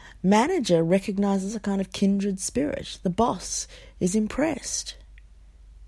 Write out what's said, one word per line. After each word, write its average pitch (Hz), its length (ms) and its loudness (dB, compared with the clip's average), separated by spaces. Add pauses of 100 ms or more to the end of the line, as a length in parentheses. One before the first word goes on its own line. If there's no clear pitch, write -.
(220)
manager 214 640 4
recognizes 196 720 0
a 214 40 -8
kind 196 200 -2
of 190 120 -6
kindred 196 460 0
spirit. - 640 -4
The 185 80 0
boss - 560 -2 (320)
is 185 160 0
impressed. - 840 -2 (920)